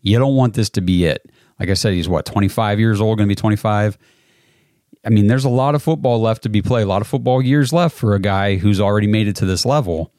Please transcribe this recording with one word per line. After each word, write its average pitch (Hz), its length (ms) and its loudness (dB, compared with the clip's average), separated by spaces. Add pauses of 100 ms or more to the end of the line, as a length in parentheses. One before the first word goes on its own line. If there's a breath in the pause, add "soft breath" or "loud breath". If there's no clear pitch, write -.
You 107 180 2
don't 139 160 2
want 127 180 2
this 110 180 -2
to 101 100 -2
be 87 240 2
it. - 260 -4 (280 soft breath)
Like 90 100 -4
I 98 40 0
said, 98 200 0
he's 87 160 -2
what, 80 160 -2
twenty-five 104 540 -2
years 110 200 2
old, 110 180 0
gonna 104 100 2
be 101 80 0
twenty-five. 104 640 0 (1080 soft breath)
I - 40 -4
mean, 104 180 4
there's 131 180 0
a 131 40 0
lot 131 260 0
of 143 80 -4
football 131 360 0
left 113 240 -2
to 117 60 -4
be 104 120 0
played, 117 220 0
a 98 60 -2
lot 95 120 0
of 110 60 -6
football 127 340 -2
years 131 300 2
left 170 240 0
for 101 200 0
a 98 40 0
guy 98 380 0
who's 98 240 2
already 104 260 2
made 107 200 2
it 101 100 -2
to - 80 -2
this 92 200 -2
level. 92 540 -2